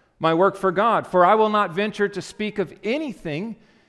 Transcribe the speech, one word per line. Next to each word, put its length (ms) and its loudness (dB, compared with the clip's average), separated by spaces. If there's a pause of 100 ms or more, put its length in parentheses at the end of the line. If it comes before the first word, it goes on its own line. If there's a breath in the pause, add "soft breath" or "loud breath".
(180 soft breath)
"my 160 2
work 220 4
for 160 -2
God. 340 0
For 180 4
I 120 6
will 140 2
not 200 0
venture 380 -2
to 160 -8
speak 340 -8
of 260 -6
anything 720 -6 (340 soft breath)